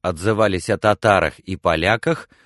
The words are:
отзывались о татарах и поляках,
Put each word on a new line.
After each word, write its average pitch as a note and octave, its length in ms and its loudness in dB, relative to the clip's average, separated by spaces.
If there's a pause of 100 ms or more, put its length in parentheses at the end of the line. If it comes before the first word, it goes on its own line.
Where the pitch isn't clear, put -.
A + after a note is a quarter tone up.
отзывались F#2+ 680 -2
о G2 80 0
татарах G2 600 2
и F#2+ 160 -8
поляках, F#2 720 -2 (180)